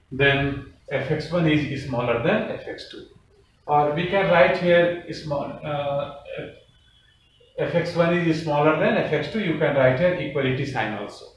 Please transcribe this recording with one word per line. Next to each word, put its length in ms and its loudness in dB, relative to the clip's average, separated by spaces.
then 600 0
f 180 -2
x 220 -2
one 180 2
is 340 0
smaller 380 -2
than 300 0
f 160 -10
x 240 -12
two. 160 -16
Or 300 2
we 100 -2
can 240 2
write 300 6
here 520 2
small, 540 -8
uh, 540 -4
f 160 0
x 200 -2
one 220 4
is 240 0
smaller 380 2
than 180 2
f 160 -2
x 180 -2
two, 80 -4
you 200 -2
can 160 2
write 240 2
here 160 2
equality 500 -2
sign 320 -4
also. 280 -12